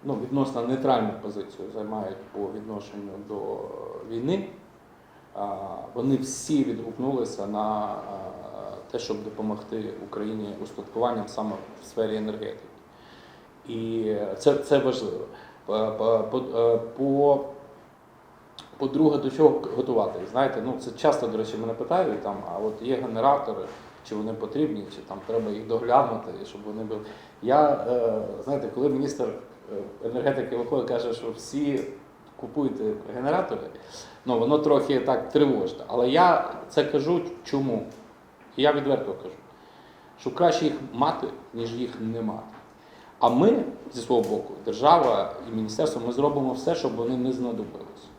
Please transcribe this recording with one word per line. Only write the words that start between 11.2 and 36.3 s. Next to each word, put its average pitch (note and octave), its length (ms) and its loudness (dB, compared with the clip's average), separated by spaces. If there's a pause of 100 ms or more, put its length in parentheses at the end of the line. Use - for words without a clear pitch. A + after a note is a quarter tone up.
саме G#2+ 240 -4 (300)
в - 40 -20
сфері A2 300 -2
енергетики. G#2+ 420 -6 (1080)
І A2+ 460 -2 (240)
це, C#3+ 160 6
це C#3+ 240 4
важливо. A#2 460 0 (420)
По, G#2+ 320 0
по, A2 320 4
по, B2+ 280 -2
е, A#2 200 6
по, C#3 640 4 (1400)
по-друге, C#3+ 400 4
до C3 120 0
чого C#3+ 320 8 (140)
готувати? A2 440 2 (100)
Знаєте, B2 340 2
ну, B2+ 160 -2
це B2 100 -10
часто, C3+ 360 2
до A2 120 -2
речі, G#2+ 180 -4
мене A2+ 180 -4
питають, C#3 480 0
там, G2+ 140 -4 (180)
а F#2 40 -4
от G#2+ 240 -4
є B2 140 0
генератори, A2+ 680 0 (440)
чи A2 60 -6
вони G#2+ 180 -4
потрібні, A2 520 -2 (120)
чи - 120 -16
там G2 180 -10
треба A2+ 240 0
їх G#2+ 160 -6
доглянути, A2+ 640 2 (120)
і - 40 -12
щоб G#2 200 -14
вони G#2+ 180 -8
були... G#2+ 160 -6 (420)
Я, C#3+ 280 6 (180)
е, A#2 340 2 (220)
знаєте, C#3 300 -2
коли C#3 140 2
міністр, C3 360 0
е, - 840 -8
енергетики B2 480 0
виходить, A#2+ 320 0
каже, A#2+ 240 0
що A2+ 180 -6
всі C#3 500 -2 (560)
купуйте A#2+ 480 -2 (300)
генератори, C#3 460 0 (680)
ну, B2 120 4
воно C3+ 200 6
трохи D3 420 4
так - 280 0
тривожить. B2+ 580 4
Але B2 220 2
я E3 460 6 (140)